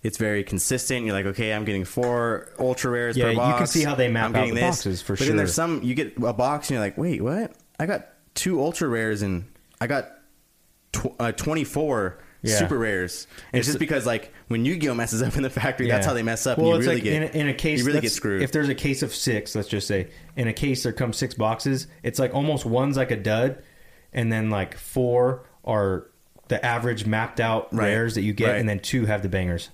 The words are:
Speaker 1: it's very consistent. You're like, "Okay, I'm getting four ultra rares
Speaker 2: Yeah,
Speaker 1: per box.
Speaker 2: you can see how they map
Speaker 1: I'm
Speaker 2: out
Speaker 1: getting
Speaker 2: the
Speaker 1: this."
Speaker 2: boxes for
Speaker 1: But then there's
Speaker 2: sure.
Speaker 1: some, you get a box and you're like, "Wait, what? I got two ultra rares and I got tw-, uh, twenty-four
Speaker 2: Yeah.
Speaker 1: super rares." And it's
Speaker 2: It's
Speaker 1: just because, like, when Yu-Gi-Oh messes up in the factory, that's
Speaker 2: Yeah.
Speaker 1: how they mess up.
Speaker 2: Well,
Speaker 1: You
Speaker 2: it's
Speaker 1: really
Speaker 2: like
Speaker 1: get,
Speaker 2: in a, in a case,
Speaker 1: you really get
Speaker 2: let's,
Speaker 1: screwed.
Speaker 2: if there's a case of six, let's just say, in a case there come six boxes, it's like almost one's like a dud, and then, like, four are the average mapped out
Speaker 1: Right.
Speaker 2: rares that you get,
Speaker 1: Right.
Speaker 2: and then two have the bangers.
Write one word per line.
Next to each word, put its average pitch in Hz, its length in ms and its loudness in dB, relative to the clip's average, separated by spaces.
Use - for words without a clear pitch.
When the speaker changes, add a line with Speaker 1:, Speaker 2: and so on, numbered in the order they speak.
Speaker 1:
it's 110 140 -2
very 104 260 0
consistent. 123 600 -2
You're 107 100 0
like, 98 120 0
"Okay, 107 260 -2
I'm 107 120 -2
getting 98 200 -2
four 120 640 -2
ultra 127 320 0
rares 120 240 0
Speaker 2:
Yeah, 123 140 2
Speaker 1:
per 113 40 2
box. 120 180 4
Speaker 2:
you 123 60 2
can 123 80 2
see 160 160 2
how 143 140 0
they 127 120 4
map 113 220 2
Speaker 1:
I'm 113 60 0
Speaker 2:
out - 20 4
Speaker 1:
getting 110 160 2
Speaker 2:
the 120 60 2
Speaker 1:
this." 127 160 2
Speaker 2:
boxes 92 260 -4
for 98 140 -2
Speaker 1:
But 135 100 2
then - 100 4
there's 98 140 2
Speaker 2:
sure. 85 40 -2
Speaker 1:
some, 165 280 0
you 123 140 0
get 151 260 -4
a 117 100 2
box 131 380 0
and 135 60 0
you're 107 80 0
like, 101 120 -4
"Wait, 165 240 -2
what? 165 320 -2
I 160 60 -2
got 190 200 -4
two 180 260 0
ultra 165 260 0
rares 110 340 0
and 95 240 -2
I 120 80 -2
got 143 200 -2
tw-, - 260 -6
uh, 117 140 0
twenty-four 143 840 -2
Speaker 2:
Yeah. 110 160 2
Speaker 1:
super 98 200 2
rares." 98 480 -2
And 127 80 2
it's 117 80 0
Speaker 2:
It's 147 60 0
Speaker 1:
just - 40 -2
because, 147 280 0
like, 117 260 -2
when 117 160 0
Yu-Gi-Oh 147 300 0
messes 113 260 -2
up 120 160 0
in 143 60 0
the 131 80 -2
factory, 127 360 -2
that's 113 180 2
Speaker 2:
Yeah. - 40 2
Speaker 1:
how 135 60 2
they 117 80 0
mess 113 240 0
up. 123 100 2
Speaker 2:
Well, 160 120 4
Speaker 1:
You 170 80 6
Speaker 2:
it's 123 100 2
Speaker 1:
really 127 100 4
Speaker 2:
like 117 80 -2
Speaker 1:
get, 104 80 2
Speaker 2:
in - 0 -
a, 156 40 0
in 147 60 2
a 135 60 0
case, 151 260 0
Speaker 1:
you 120 40 2
really 147 140 4
get 135 60 2
Speaker 2:
let's, 107 100 0
Speaker 1:
screwed. 98 260 0
Speaker 2:
if 135 120 0
there's 147 180 2
a 135 40 0
case 139 280 -2
of - 120 -4
six, - 400 -2
let's 104 140 -4
just 101 180 -2
say, 95 220 0
in 120 140 -2
a 113 60 -2
case 135 280 0
there 117 120 -2
come 120 180 0
six - 220 -4
boxes, 120 540 0
it's 120 160 -4
like 131 160 2
almost 143 300 0
one's 131 320 2
like 127 140 0
a 117 60 0
dud, 110 420 0
and 113 180 0
then, 110 160 0
like, 98 300 -2
four 123 680 2
are 101 440 0
the 123 160 0
average 117 400 0
mapped 110 340 0
out 113 320 0
Speaker 1:
Right. 107 180 2
Speaker 2:
rares 113 260 2
that 104 80 0
you 104 100 0
get, 113 200 2
Speaker 1:
Right. 104 80 2
Speaker 2:
and 107 60 2
then 101 140 0
two 127 240 0
have 104 180 2
the 98 60 -2
bangers. 90 460 0